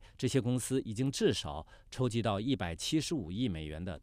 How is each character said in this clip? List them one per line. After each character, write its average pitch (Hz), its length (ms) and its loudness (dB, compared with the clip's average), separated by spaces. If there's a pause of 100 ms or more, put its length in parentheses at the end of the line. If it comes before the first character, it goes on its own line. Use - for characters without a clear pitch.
(160)
这 131 120 0
些 135 120 4
公 123 180 2
司 131 240 0
已 113 120 -6
经 131 180 0
至 185 220 4
少 76 320 -4 (240)
筹 127 180 0
集 113 140 0
到 104 180 2
一 123 160 2
百 87 200 -2
七 - 260 0
十 175 140 -2
五 87 160 -2
亿 113 180 0
美 78 160 -4
元 78 180 -6
的 90 200 -6